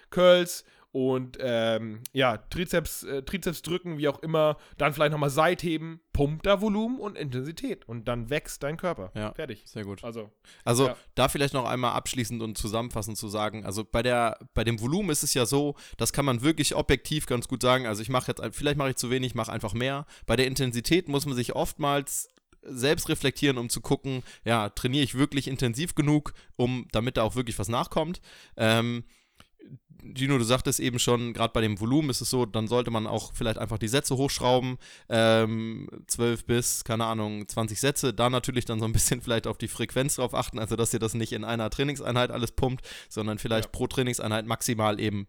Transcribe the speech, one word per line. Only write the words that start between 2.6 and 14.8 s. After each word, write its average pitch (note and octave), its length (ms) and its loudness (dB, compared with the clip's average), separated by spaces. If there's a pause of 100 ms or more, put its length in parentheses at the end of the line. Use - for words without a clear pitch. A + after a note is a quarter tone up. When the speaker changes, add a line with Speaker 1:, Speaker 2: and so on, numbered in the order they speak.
Speaker 1:
äh, C3+ 200 -4
Trizeps E3 380 -4
drücken, E3+ 380 -6
wie D3 100 2
auch C#3 140 -2
immer, D#3 340 2 (220)
dann D3 160 2
vielleicht D3+ 180 4
nochmal D3 160 0
Seitheben, E3 720 0 (140)
pump D3 280 2
da G3 200 4
Volumen A3 380 0
und G3+ 180 -8
Intensität D3+ 680 -6
und A2+ 220 -10
dann A#2+ 220 -4
wächst - 320 -4
dein D3 160 -4
Körper. C3 360 -6
Speaker 2:
Ja, G#2+ 200 -4
Speaker 1:
Fertig. C3 320 -10
Speaker 2:
sehr A2 180 -10
gut. G2 200 -8
Speaker 1:
Also, A2+ 260 -10 (340)
Speaker 2:
Also, A#2+ 220 6
Speaker 1:
ja. B2 100 -2 (180)
Speaker 2:
da E3 140 4
vielleicht C#3+ 240 0
noch C3 140 -2
einmal B2 260 0
abschließend A#2+ 480 -4
und G#2+ 160 -6
zusammenfassend A2+ 640 -4
zu A2 100 -8
sagen, G#2+ 380 -4
also G#2 180 -4
bei A#2 180 0
der, A#2+ 360 2 (160)
bei A2+ 100 2
dem A2+ 160 2